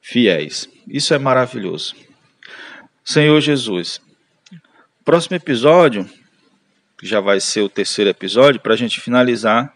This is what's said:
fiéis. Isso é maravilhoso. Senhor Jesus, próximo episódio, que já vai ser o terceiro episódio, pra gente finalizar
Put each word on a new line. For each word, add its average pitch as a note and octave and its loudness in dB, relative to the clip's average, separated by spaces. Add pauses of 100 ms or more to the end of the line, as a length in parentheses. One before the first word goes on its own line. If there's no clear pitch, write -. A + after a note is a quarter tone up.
fiéis. F2 -2 (200)
Isso C#3+ -2
é C#3+ 0
maravilhoso. B2 -4 (1080)
Senhor D3+ 4
Jesus, A2+ -4 (1040)
próximo E3+ 0
episódio, C#3+ 2 (880)
que - -18
já G#2 0
vai G2 2
ser G#2 -4
o G2 -2
terceiro G2+ -2
episódio, A#2 2
pra A2 0
gente A#2 -6
finalizar A#2+ 0